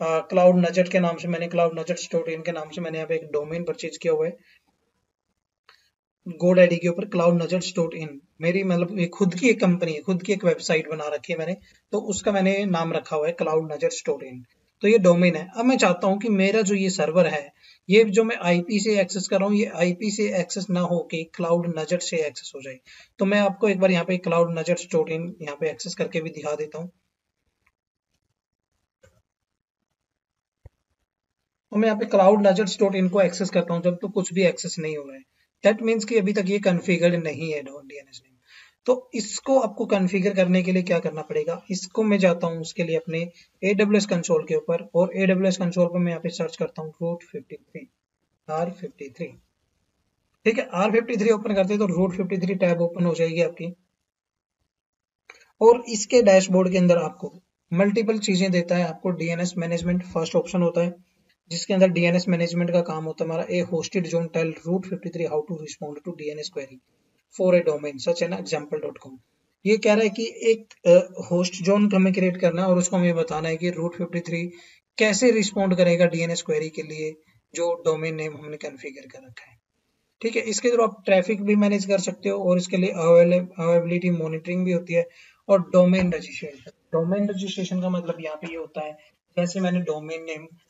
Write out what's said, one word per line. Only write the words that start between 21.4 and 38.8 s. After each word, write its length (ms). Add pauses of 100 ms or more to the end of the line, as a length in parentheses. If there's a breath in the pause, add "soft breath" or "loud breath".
नजेट 240
से 140 (100)
access 300
हो 60
जाए। 160 (420 loud breath)
तो 40
मैं 160
आपको 280
एक 120
बार 100
यहाँ 140
पे 140
क्लाउड 400
नजेट्स 340
डॉट 180
इन 320
यहाँ 180
पे 100
access 240
करके 260
भी 100
दिखा 260
देता 220
हूँ। 120 (4000)
तो 40
मैं 120
यहाँ 120
पे 80
क्लाउड 380
नजेट्स 340
डॉट 140
इन 140
को 120
access 300
करता 240
हूँ, 80
जब 180
तो 100
कुछ 220
भी 140
access 320
नहीं 180
हो 80
रहा 120
है। 60 (420)
That 160
means 240
कि 120
अभी 160
तक 140
ये 120
कॉन्फ़िगर्ड 560
नहीं 380
है 100
डीएनएस 640
नेम। 100 (520 soft breath)